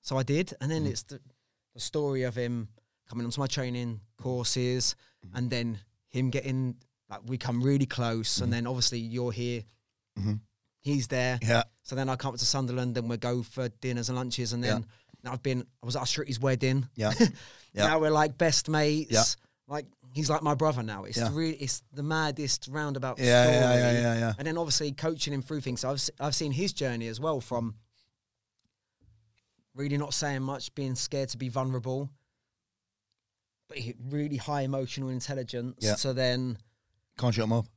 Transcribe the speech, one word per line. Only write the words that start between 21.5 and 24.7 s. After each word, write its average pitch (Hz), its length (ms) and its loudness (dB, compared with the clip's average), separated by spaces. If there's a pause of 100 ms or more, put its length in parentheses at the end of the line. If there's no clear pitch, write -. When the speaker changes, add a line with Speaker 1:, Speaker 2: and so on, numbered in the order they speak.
Speaker 1:
it's 139 280 -4 (120)
the 143 80 -6
maddest 151 680 0
roundabout 135 480 -4
Speaker 2:
Yeah, 131 60 0
yeah, 123 380 8
Speaker 1:
story. 123 180 6
Speaker 2:
yeah, 123 120 6
yeah, 120 260 4
yeah. 117 180 2
Speaker 1:
And 139 100 -6
then 160 120 -2
obviously 151 340 0